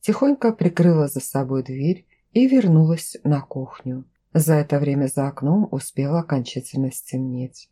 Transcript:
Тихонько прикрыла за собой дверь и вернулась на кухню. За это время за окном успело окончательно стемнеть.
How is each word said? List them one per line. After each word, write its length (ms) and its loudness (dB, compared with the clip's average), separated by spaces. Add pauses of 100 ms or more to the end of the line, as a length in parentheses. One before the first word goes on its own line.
Тихонько 500 0
прикрыла 560 2
за 120 -6
собой 440 -4
дверь 440 -4 (260)
и 140 4
вернулась 760 4
на 180 0
кухню. 640 -10 (280)
За 220 2
это 240 0
время 260 0
за 220 -2
окном 440 0
успело 500 -4
окончательно 720 -4
стемнеть. 800 -10